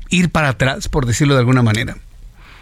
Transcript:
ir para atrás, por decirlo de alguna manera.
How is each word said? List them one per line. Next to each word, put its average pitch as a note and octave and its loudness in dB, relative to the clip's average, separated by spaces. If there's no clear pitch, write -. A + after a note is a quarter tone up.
ir F3 2
para D#3 0
atrás, C3+ -2
por D3 -2
decirlo C#3 2
de C3 4
alguna B2 2
manera. A2+ 0